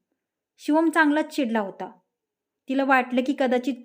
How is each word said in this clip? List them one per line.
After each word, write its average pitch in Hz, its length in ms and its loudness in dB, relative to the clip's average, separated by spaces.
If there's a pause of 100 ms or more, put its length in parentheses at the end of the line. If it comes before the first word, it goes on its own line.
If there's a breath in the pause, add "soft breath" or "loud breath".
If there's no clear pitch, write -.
(600)
शिवम 320 300 2
चांगलाच 302 460 2
चिडला 226 240 -2
होता. 190 320 -10 (760)
तिला 269 160 0
वाटलं 254 420 2
की 285 120 0
कदाचित 254 360 0 (100)